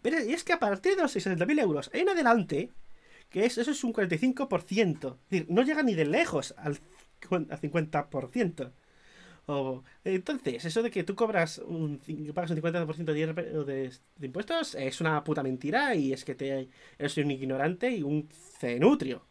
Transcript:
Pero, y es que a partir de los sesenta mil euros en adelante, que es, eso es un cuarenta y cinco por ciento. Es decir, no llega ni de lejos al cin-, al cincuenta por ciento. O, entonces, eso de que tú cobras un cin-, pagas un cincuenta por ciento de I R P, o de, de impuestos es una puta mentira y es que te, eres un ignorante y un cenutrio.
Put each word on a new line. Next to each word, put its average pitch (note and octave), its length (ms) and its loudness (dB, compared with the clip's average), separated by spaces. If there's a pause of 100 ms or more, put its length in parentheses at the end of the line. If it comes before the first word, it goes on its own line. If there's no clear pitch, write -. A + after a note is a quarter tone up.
Pero, D4 220 2
y A3 80 0
es E4+ 120 -2
que F4+ 100 0
a - 60 0
partir G#3+ 360 2
de F#4+ 60 0
los C4+ 100 2
sesenta F3+ 340 0
mil D4+ 120 2
euros D#3 360 2
en F4 140 2
adelante, A#3 640 4 (580)
que G3 160 2
es, A#3+ 120 2
eso B3 140 0
es C#4+ 120 -2
un A#3+ 80 0
cuarenta F#3 240 2
y D#3 40 -2
cinco C4 280 2
por F3 140 0
ciento. E3+ 640 0
Es - 80 -20
decir, E3 180 0
no G3+ 140 6
llega D4+ 200 2
ni A3 120 4
de D#3+ 100 4
lejos E3+ 520 0
al C#3+ 200 -4 (420)
cin-, E3 320 -2
al D3 60 -6
cincuenta D3+ 520 -2
por C3+ 200 -4
ciento. E3+ 420 -2 (760)
O, C3 360 -2 (220)
entonces, F#3+ 580 -2
eso E3+ 180 0
de A#3 100 -2
que F3+ 120 -2
tú G3 120 -4
cobras G3+ 420 2
un D#3+ 420 -4
cin-, D3+ 340 -8
pagas E3+ 180 -2
un D#3+ 60 0
cincuenta E3 280 0
por D3+ 100 -4
ciento D#3+ 160 -2
de D3+ 80 0
I D#3+ 40 2
R D#3+ 100 -2
P, D#3+ 240 -4
o D3 80 -2
de, C3+ 260 -4 (240)
de D3 120 -10
impuestos G#3+ 480 -4
es C3+ 260 -4
una D#3 240 2
puta D3+ 180 0
mentira D#3+ 500 0
y C#3 200 2
es B2+ 100 -6
que C3+ 120 -6
te, C3+ 340 -4 (280)
eres C#3+ 200 -2
un D3 140 2
ignorante C#3 600 -2
y G#3 100 -2
un D3+ 300 0
cenutrio. C3 1000 2